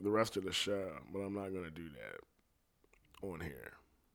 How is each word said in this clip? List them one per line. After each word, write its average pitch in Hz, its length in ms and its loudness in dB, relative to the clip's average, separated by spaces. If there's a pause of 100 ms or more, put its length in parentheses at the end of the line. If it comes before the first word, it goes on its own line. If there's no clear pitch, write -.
the 101 100 4
rest 110 260 6
of 95 80 2
the 87 80 0
show, 98 400 2 (200)
but 98 80 -2
I'm 98 140 -2
not 98 180 -2
gonna 87 180 -2
do 82 180 -8
that - 1400 -14
on 82 140 -4
here. 69 320 -8 (420)